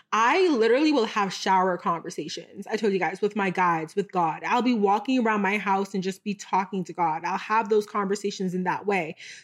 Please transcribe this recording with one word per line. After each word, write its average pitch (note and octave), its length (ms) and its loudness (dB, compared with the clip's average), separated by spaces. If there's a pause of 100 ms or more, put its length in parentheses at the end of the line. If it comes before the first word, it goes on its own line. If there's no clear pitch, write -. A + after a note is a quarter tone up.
(120)
I C4 380 4
literally C4 420 4
will B3 140 2
have G3 260 -2
shower F#3 460 2
conversations. E3+ 880 -8
I A3 120 -4
told G#3 160 0
you G3 40 0
guys, F3+ 240 -2
with G#3 140 -2
my G3 160 0
guides, E3+ 440 0
with G3+ 160 -4
God. E3 320 0
I'll G#3+ 200 0
be B3 100 2
walking G#3 460 2
around G#3+ 240 2
my G3+ 160 0
house G3 340 0
and G3 80 -2
just - 220 -6
be G#3 100 -4
talking G3 520 -2
to F3 80 -12
God. E3 320 -2
I'll F3+ 120 -2
have G#3+ 320 0
those G#3 160 4
conversations G3+ 680 -2
in F#3 80 -2
that F3 240 -2
way. F3+ 300 -2 (260)